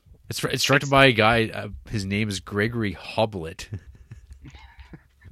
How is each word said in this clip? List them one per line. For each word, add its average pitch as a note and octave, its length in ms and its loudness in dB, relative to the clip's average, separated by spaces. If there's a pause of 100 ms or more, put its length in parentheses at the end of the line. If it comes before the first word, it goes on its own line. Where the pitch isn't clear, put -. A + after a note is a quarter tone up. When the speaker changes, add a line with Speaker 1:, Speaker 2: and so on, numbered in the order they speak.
(300)
Speaker 1:
It's - 80 -8
fr-, D#3 100 -2
it's - 160 -2
directed C#3 220 2
Speaker 2:
it's C3+ 40 -8
Speaker 1:
by C3+ 160 8
a C3 60 6
guy. A2 400 4
Uh, G#2 160 -8 (220)
his G2+ 160 -2
name G2+ 240 -2
is F#2+ 100 -6
Gregory G#2 540 -2
Hoblet. F#2+ 800 -4
<laughs> F#2+ 40 -10 (1500)